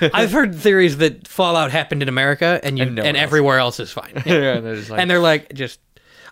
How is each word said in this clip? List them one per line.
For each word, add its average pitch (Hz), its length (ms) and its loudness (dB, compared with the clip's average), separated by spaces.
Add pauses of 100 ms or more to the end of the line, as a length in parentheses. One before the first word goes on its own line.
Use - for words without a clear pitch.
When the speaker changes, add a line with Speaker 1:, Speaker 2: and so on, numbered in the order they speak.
(140)
Speaker 1:
I've 220 160 0
heard 226 240 0
theories 175 440 2
that 156 280 -2
Fallout 170 460 -2
happened 147 300 -2
in 135 60 -4
America, 143 540 0
and 139 160 -4
you, 131 60 0
Speaker 2:
And 123 100 -4
no 113 80 -4
Speaker 1:
and 147 60 0
Speaker 2:
one 147 80 0
else. 143 80 2
Speaker 1:
everywhere 139 340 4
else 123 220 -2
is 101 100 -10
fine. - 240 -12
Speaker 2:
<laughs> 135 100 -8
Yeah, 143 300 2
and 117 100 -4
they're 113 120 -8
just 104 140 -10
like 110 100 -4
Speaker 1:
And 180 100 0
they're 175 80 4
like, 160 360 2
just, 135 260 -10 (520)